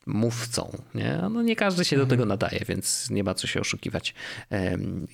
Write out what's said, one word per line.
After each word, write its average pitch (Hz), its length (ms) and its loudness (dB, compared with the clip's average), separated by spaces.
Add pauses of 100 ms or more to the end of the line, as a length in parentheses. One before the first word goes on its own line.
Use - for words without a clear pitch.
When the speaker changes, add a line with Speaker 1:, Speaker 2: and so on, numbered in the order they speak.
Speaker 1:
mówcą, 117 760 -2 (120)
nie? 117 240 0 (120)
No 233 120 0
nie 226 140 2
każdy 185 280 2
się 151 120 4
do 139 60 6
Speaker 2:
Mhm. 131 160 4
Speaker 1:
tego 120 100 4
nadaje, 98 400 0
więc - 420 -2
nie 101 140 2
ma 92 100 2
co - 120 -2
się - 140 0
oszukiwać. - 540 -4 (360)
Em, 92 640 -2